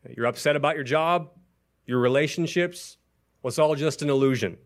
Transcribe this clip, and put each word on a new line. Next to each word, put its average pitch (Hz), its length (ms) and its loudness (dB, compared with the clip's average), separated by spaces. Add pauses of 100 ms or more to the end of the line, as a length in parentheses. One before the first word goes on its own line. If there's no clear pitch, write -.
You're 117 200 -2
upset 147 280 0
about 147 200 0
your 147 80 -6
job, 160 480 0 (540)
your 123 140 0
relationships, 156 960 0 (440)
well, 127 80 -4
it's 120 100 -6
all 156 160 4
just 147 260 -2
an 143 80 -2
illusion. 131 560 2